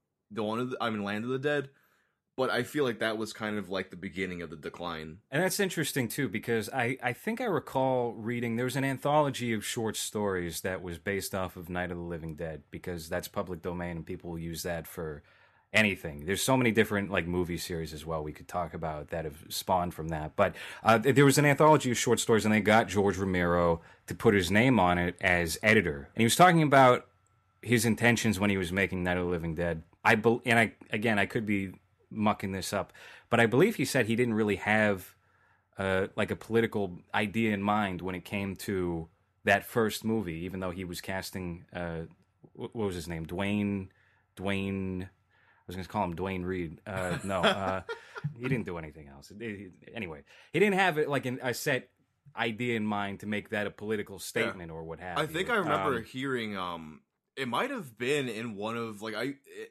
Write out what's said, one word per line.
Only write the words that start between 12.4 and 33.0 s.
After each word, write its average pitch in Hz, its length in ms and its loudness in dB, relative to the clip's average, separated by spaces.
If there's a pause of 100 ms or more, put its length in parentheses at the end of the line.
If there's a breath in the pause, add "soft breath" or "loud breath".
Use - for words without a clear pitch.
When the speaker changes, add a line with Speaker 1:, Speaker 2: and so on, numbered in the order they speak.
Speaker 2:
because 82 380 -8
that's 90 180 -4
public 90 340 -8
domain 87 360 -6
and 80 80 -10
people 87 240 -10
will 85 100 -8
use 82 240 -8
that 85 240 -6
for 78 340 -10 (520 soft breath)
anything. 92 520 2
There's 92 160 0
so 135 140 4
many 123 160 4
different, 101 400 2
like, 87 160 0
movie 87 300 0
series 80 360 -6
as 76 120 -12
well 80 180 -4
we 76 80 -8
could 73 160 -16
talk 85 260 -4
about 78 360 -6
that 80 160 -4
have 73 240 -10
spawned 90 440 0
from 80 140 -8
that. 78 300 -6
But, 95 180 2 (260 loud breath)
uh, 113 180 6
th-, 120 160 4
there 143 100 10
was 139 120 6
an 147 80 6
anthology 147 460 6
of 113 60 0
short 113 240 2
stories, 107 240 4
and 107 80 4
they 107 80 6
got 107 260 6
George 98 300 2
Romero 87 640 4 (260 loud breath)
to 87 80 -6
put 110 180 6
his 92 160 4
name 113 300 6
on 90 180 6
it 87 220 -2
as 87 420 2
editor. 90 520 4
And - 80 0
he 113 40 6
was 113 120 2
talking 170 260 8
about 135 420 8 (560)
his 110 220 2
intentions 113 560 2
when 101 100 2
he 98 60 2
was 90 160 -2
making 92 320 0
Night 90 140 0
of 90 80 -2
the 87 40 -2
Living 82 260 -2
Dead. 85 280 -2 (220)
I 113 100 6
bel-, 117 300 2
and 117 120 4
I, 110 140 4 (180)
again, 110 300 0
I 98 60 2
could 110 200 -4
be 98 280 -2 (380)
mucking 104 400 -2
this 95 220 -4
up, 95 200 -2 (360 loud breath)